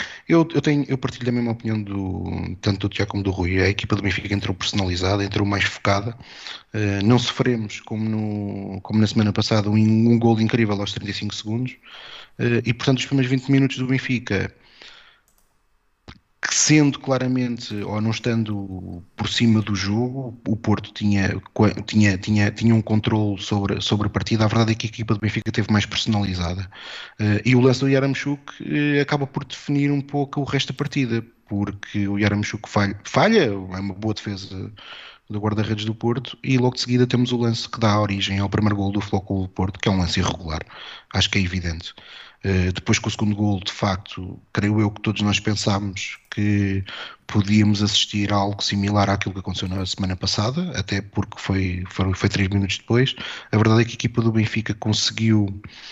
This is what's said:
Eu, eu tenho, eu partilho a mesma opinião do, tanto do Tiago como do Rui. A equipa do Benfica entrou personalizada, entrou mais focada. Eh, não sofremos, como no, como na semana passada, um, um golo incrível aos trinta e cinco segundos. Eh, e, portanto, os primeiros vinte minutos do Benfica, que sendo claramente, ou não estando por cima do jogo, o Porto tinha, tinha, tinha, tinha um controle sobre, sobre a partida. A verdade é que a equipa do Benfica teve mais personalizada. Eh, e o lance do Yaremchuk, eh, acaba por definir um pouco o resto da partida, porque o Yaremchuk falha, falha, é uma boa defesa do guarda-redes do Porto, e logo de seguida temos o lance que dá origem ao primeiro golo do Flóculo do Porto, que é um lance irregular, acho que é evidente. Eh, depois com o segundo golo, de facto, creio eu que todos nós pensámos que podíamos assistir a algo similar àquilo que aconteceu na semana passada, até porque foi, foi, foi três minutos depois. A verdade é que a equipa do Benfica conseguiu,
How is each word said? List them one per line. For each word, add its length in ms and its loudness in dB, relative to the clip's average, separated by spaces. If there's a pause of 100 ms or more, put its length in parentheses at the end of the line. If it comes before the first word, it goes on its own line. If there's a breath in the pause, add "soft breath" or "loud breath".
(280 loud breath)
Eu, 260 6
eu 80 2
tenho, 280 2
eu 80 -2
partilho 320 -6
a 20 0
mesma 200 0
opinião 300 -4
do, 800 -6
tanto 300 0
do 40 -8
Tiago 180 -2
como 120 -4
do 80 0
Rui. 300 0
A 80 4
equipa 260 0
do 60 -2
Benfica 320 -2
entrou 200 -2
personalizada, 720 0
entrou 240 0
mais 160 0
focada. 540 -2 (560 loud breath)
Eh, 300 0
não 140 6
sofremos, 640 -2
como 240 -6
no, 800 -4
como 180 0
na 80 6
semana 240 4
passada, 380 2
um, 60 4
um 440 6
golo 220 4
incrível 400 2
aos 100 -4
trinta 200 -6
e 20 -6
cinco 200 -6
segundos. 440 -6 (600 loud breath)
Eh, 280 2
e, 80 0
portanto, 240 2
os 80 -4
primeiros 260 2
vinte 180 0
minutos 280 4
do 100 -2
Benfica, 640 -2 (1900 loud breath)
que 160 -4
sendo 440 4
claramente, 840 -2
ou 160 -4
não 120 0
estando 920 -4 (140)
por 100 -4
cima 340 4
do 140 -2
jogo, 720 -4
o 80 2
Porto 380 -2
tinha, 480 0 (440)
tinha, 320 4
tinha, 340 2
tinha 220 2
um 80 4
controle 600 0
sobre, 400 -2
sobre 260 0
a 20 0
partida. 360 0
A 20 4
verdade 240 2
é 40 2
que 120 -6
a 20 -4
equipa 240 -2
do 60 0
Benfica 320 -2
teve 200 -2
mais 140 4
personalizada. 840 -2 (500 loud breath)
Eh, 240 2
e 120 4
o 40 8
lance 220 6
do 80 2
Yaremchuk, 500 2 (220)
eh, 400 2
acaba 260 0
por 160 -4
definir 480 0
um 80 2
pouco 400 -4
o 60 0
resto 260 -2
da 60 -8
partida, 480 -2 (240)
porque 580 -2
o 100 -2
Yaremchuk 520 0
falha, 340 0
falha, 420 4
é 60 0
uma 420 -6
boa 200 -4
defesa 580 -8 (580 loud breath)
do 120 -4
guarda-redes 420 0
do 100 -2
Porto, 480 -4
e 160 2
logo 180 2
de 60 -6
seguida 240 2
temos 280 2
o 40 0
lance 300 0
que 100 -10
dá 220 2
origem 400 0
ao 80 0
primeiro 300 2
golo 160 0
do 80 0
Flóculo 400 -2
do 80 -4
Porto, 300 -4
que 100 0
é 20 2
um 60 2
lance 240 0
irregular, 400 -4 (520 loud breath)
acho 160 2
que 100 0
é 20 2
evidente. 520 -4 (500 loud breath)
Eh, 280 2
depois 260 0
com 120 -2
o 20 -4
segundo 240 0
golo, 260 0
de 120 -8
facto, 640 -4 (140)
creio 260 2
eu 100 4
que 120 -10
todos 200 -2
nós 160 2
pensámos 800 -2 (120)
que 540 0 (420 loud breath)
podíamos 580 4
assistir 480 0
a 60 2
algo 260 -2
similar 460 2
àquilo 240 -2
que 60 -8
aconteceu 280 -6
na 180 -4
semana 300 -4
passada, 640 -2
até 220 -2
porque 400 -6
foi, 480 -2
foi, 240 -2
foi 160 0
três 180 0
minutos 300 0
depois. 380 2 (360 loud breath)
A 60 4
verdade 240 6
é 40 4
que 60 -10
a 40 -10
equipa 260 -2
do 100 2
Benfica 440 0
conseguiu, 880 0 (300 loud breath)